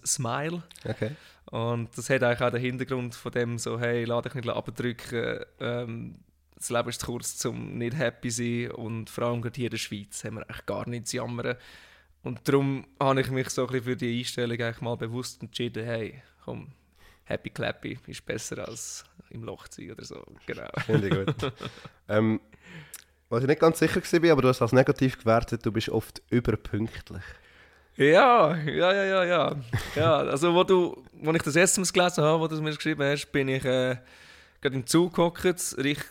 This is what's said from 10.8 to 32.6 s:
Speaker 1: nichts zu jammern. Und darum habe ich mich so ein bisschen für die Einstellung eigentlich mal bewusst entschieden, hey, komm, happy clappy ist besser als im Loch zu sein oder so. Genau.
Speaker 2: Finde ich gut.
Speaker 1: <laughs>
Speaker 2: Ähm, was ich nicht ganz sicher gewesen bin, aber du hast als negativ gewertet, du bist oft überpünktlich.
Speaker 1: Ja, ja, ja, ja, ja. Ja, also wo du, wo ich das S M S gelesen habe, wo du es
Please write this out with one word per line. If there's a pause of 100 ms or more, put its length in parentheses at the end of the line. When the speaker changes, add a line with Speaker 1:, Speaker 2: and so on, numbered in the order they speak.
Speaker 1:
nichts
zu
jammern. (680)
Und
darum (120)
habe
ich
mich
so
ein
bisschen
für
die
Einstellung
eigentlich
mal
bewusst
entschieden,
hey, (200)
komm, (540)
happy
clappy
ist
besser
als (260)
im
Loch
zu
sein
oder
so. (220)
Genau. (180)
Speaker 2:
Finde
ich (120)
gut.
Speaker 1:
<laughs> (460)
Speaker 2:
Ähm, (880)
was
ich
nicht
ganz
sicher
gewesen
bin,
aber
du
hast
als
negativ
gewertet,
du
bist
oft
überpünktlich. (720)
Speaker 1:
Ja,
ja,
ja,
ja,
ja. (400)
Ja,
also
wo
du, (100)
wo
ich
das
S
M
S
gelesen
habe,
wo
du
es